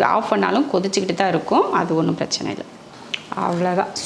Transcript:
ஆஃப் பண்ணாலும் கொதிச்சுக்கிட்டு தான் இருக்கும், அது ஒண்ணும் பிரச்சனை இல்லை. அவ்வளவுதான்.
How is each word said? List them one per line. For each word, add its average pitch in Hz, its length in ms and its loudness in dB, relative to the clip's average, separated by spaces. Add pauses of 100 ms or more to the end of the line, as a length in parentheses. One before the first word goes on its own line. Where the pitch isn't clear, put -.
(160)
ஆஃப் 226 180 0
பண்ணாலும் 202 400 2
கொதிச்சுக்கிட்டு 190 480 0
தான் 185 140 2
இருக்கும், 220 300 2 (160)
அது 170 200 -2
ஒண்ணும் - 200 0
பிரச்சனை - 340 -4
இல்லை. - 120 -12 (800)
அவ்வளவுதான். 180 480 0 (120)